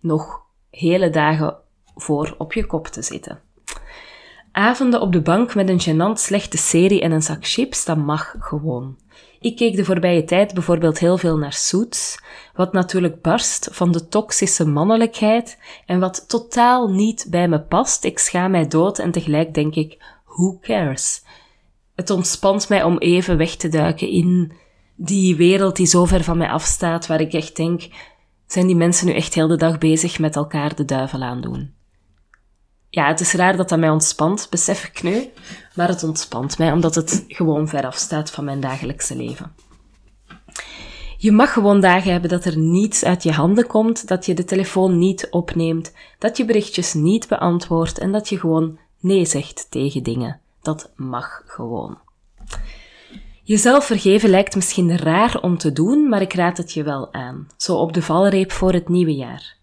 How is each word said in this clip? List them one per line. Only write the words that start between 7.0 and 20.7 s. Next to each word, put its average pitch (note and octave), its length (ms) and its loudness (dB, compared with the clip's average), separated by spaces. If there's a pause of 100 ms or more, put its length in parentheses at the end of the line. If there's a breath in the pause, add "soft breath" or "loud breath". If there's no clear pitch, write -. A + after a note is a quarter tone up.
en E3 100 0
een D#3+ 100 2
zak D#3 240 -6
chips, - 400 -4
dat D#3+ 120 -2
mag D3+ 420 -2
gewoon. C3+ 580 -6 (420 soft breath)
Ik A#3 160 -4
keek A3+ 200 2
de F#3+ 100 2
voorbije F3 380 2
tijd F#3 300 2
bijvoorbeeld E3 460 0
heel F3 180 4
veel E3 200 0
naar C#3+ 160 -4
Suits, - 680 -4 (360 loud breath)
wat F#3 180 -2
natuurlijk F3+ 480 0
barst - 500 -2
van F3 200 0
de E3 160 -2
toxische - 580 0
mannelijkheid A3 920 2 (260 loud breath)
en F3+ 140 0
wat F#3 300 -2
totaal A#3+ 600 2
niet G#3 400 0
bij F3 180 2
me D#3 140 2
past. G3 420 0
Ik - 160 -2
schaam F3+ 320 0
mij E3 160 2
dood F#3 320 2
en E3+ 120 -2
tegelijk D#3+ 420 0
denk D3+ 220 -2
ik, D#3 220 -4 (280 loud breath)
"Who F#3 360 -2
cares?" E3+ 640 -4 (720 soft breath)